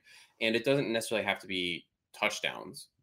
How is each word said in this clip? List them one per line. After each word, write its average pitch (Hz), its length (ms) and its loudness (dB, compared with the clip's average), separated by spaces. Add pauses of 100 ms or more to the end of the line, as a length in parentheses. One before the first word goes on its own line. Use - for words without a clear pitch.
(420)
And 113 140 4
it 117 100 0
doesn't 139 260 4
necessarily 110 340 0
have 98 140 0
to - 80 -14
be 90 380 -2 (280)
touchdowns, - 720 -4 (160)